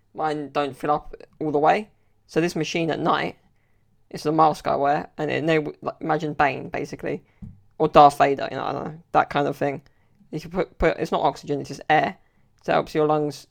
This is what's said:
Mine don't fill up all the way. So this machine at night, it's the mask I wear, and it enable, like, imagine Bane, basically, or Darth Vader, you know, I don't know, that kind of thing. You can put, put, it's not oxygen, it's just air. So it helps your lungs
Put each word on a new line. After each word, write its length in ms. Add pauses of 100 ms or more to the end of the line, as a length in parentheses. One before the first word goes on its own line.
(140)
Mine 380
don't 260
fill 140
up 240 (240)
all 120
the 80
way. 300 (380)
So 120
this 160
machine 340
at 120
night, 340 (760)
it's 140
the 80
mask 340
I 120
wear, 400
and 120
it 140
enable, 380
like, 180
imagine 340
Bane, 360
basically, 520 (580)
or 100
Darth 280
Vader, 320
you 60
know, 80
I 80
don't 140
know, 140 (120)
that 180
kind 180
of 100
thing. 240 (500)
You 80
can 100
put, 300
put, 180
it's 140
not 100
oxygen, 380
it's 100
just 120 (100)
air. 260 (460)
So 80
it 40
helps 200
your 100
lungs 460